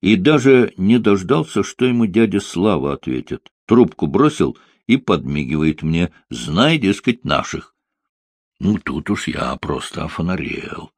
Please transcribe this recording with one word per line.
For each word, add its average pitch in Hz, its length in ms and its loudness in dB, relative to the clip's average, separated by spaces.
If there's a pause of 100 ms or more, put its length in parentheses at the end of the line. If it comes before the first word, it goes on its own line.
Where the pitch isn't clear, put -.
И 104 140 4
даже 127 600 4
не 107 220 4
дождался, 107 640 0
что - 220 -4
ему 120 200 2
дядя 101 340 2
Слава 85 540 -2
ответит. - 560 -8 (160)
Трубку 110 400 4
бросил 95 520 0 (280)
и 123 120 2
подмигивает 76 840 -2
мне: 82 300 -2 (180)
«Знай, 82 480 0
дескать, 117 480 -2
наших». - 460 -4 (920)
Ну, 104 140 0
тут - 320 -8
уж - 180 -4
я - 280 -6
просто - 480 -8
офонарел. - 960 -8